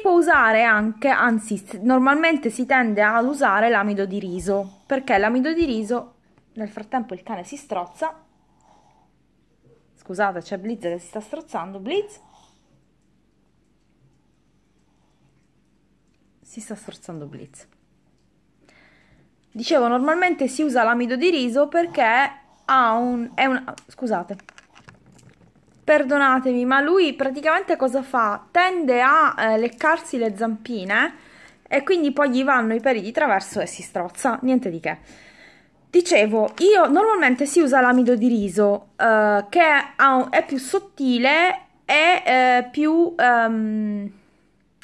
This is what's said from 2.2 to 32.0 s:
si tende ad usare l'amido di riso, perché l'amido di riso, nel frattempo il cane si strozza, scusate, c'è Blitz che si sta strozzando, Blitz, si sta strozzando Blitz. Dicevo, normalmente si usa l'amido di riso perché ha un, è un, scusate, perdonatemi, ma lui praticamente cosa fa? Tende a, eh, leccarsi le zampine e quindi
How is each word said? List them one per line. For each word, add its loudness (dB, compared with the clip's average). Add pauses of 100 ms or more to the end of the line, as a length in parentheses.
si -6
tende 0
ad 2
usare 0
l'amido 0
di -6
riso, -6
perché -2
l'amido 0
di 0
riso, -4 (400)
nel -10
frattempo -8
il -16
cane -12
si -18
strozza, -8 (1800)
scusate, -6
c'è -10
Blitz -10
che -6
si -20
sta -12
strozzando, -12
Blitz, -8 (4000)
si -20
sta -14
strozzando -16
Blitz. -20 (1800)
Dicevo, 0
normalmente 0
si -4
usa 0
l'amido 0
di 0
riso 0
perché 0 (240)
ha 2
un, -4
è 0
un, -2 (240)
scusate, -6 (1500)
perdonatemi, 2
ma 2
lui 2
praticamente -2
cosa -2
fa? -2
Tende 0
a, 4
eh, 0
leccarsi -2
le -4
zampine -4 (520)
e 0
quindi 0